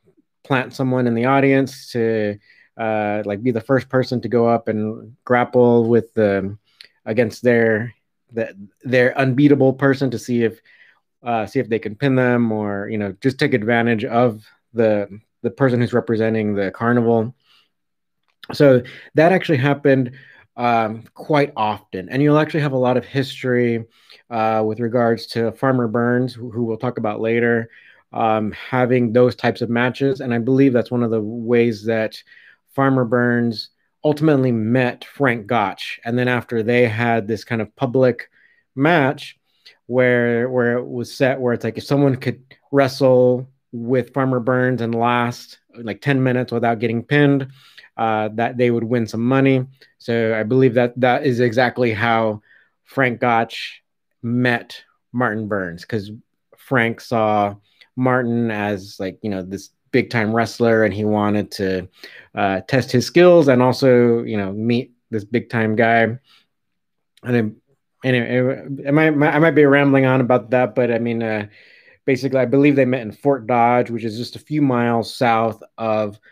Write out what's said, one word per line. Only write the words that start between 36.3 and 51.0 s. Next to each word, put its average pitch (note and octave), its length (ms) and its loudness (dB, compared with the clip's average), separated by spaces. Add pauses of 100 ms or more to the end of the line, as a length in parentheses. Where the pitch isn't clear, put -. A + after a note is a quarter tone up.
they B2 240 2
had A2+ 400 -2
this A2 160 -6
kind A2+ 180 -4
of - 140 -12
public B2+ 560 0 (420)
match D3 640 0 (480)
where, B2 640 0
where A#2+ 280 0
it C3 100 -6
was B2 260 -10
set C3+ 260 0
where B2 140 0
it's A2+ 100 -4
like, A2+ 140 -6
if A2 60 -10
someone C#3 320 2
could - 260 -6 (300)
wrestle C3 760 2 (240)
with A#2+ 400 -4
Farmer C3 260 0
Burns B2+ 420 0
and A#2 140 -4
last, A#2+ 640 -2 (160)
like, A2 260 -10
ten C3+ 220 0
minutes B2+ 280 -2
without A#2 280 -2
getting A2+ 240 -4
pinned, C#3+ 440 2 (500)
uh, G#2+ 360 -2
that A#2+ 240 -4
they A#2+ 140 2
would A#2 120 -2
win A#2 220 -2
some A2 180 -6
money. C3+ 420 2 (320)
So A#2 360 -2
I A2 100 -2
believe B2+ 320 2
that B2 240 0
that B2+ 260 2